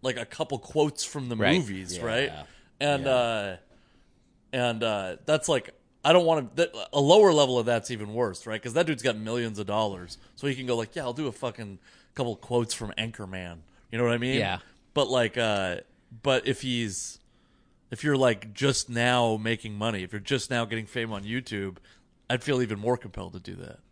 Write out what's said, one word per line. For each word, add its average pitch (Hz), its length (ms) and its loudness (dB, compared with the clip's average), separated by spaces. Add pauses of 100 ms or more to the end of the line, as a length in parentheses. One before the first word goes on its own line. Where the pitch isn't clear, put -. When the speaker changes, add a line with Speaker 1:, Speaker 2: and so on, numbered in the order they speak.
Speaker 1:
like, 131 160 0
a 117 80 -6
couple - 340 -6
quotes - 440 0
from 139 260 -8
the 120 60 -2
Speaker 2:
Right. 104 220 4
Speaker 1:
movies," 95 400 -4
Speaker 3:
Yeah. 85 80 -6
Speaker 1:
right? 117 260 0 (480)
And, 143 240 0
Speaker 3:
Yeah. 135 80 2
Speaker 1:
uh, 113 460 2 (920)
and, 120 320 0
uh, 98 420 -2
that's, 151 240 0
like, 139 240 0 (320)
I 156 80 6
don't 175 120 8
wanna, 156 300 2
that, 170 180 0 (180)
a 143 100 2
lower 185 320 10
level 135 260 6
of 113 60 0
that's 117 260 0
even 107 220 -6
worse, 110 320 -2
right? 110 160 -6
'Cause 120 120 -8
that 160 120 2
dude's 139 180 -4
got 117 140 2
millions 110 420 -4
of 101 80 -6
dollars, 101 500 -2 (180)
so 139 120 -6
he 135 80 -2
can 131 100 -10
go, 123 100 0
like, 113 200 -4
"Yeah, 160 80 -6
I'll 120 100 -4
do 143 140 -4
a 120 40 -4
fucking 110 480 -8 (340)
couple 120 220 -2
quotes 120 380 0
from 110 240 -8
Anchorman." 95 640 -8 (320)
You 113 60 -4
know 120 80 2
what 117 80 4
I 120 40 0
mean? 127 220 0
Speaker 2:
Yeah. 95 200 -2 (340)
Speaker 1:
But, 135 160 2
like, 120 280 2
uh, 101 400 0 (440)
but 131 260 2
if 127 140 -2
he's, 120 580 -4 (680)
if - 140 -10
you're, 147 140 2
like, 110 360 2
just 135 360 0
now 120 480 2
making 110 380 -4
money, 104 280 -2
if 90 80 -10
you're 107 80 -6
just 123 320 -4
now 120 140 0
getting 110 200 -6
fame 113 260 -6
on 98 120 -8
YouTube, 104 540 -6 (520)
I'd 123 140 -2
feel 131 180 2
even 107 180 -2
more 120 180 0
compelled 92 360 -12
to 92 60 -12
do 90 160 -14
that. 87 240 -16 (120)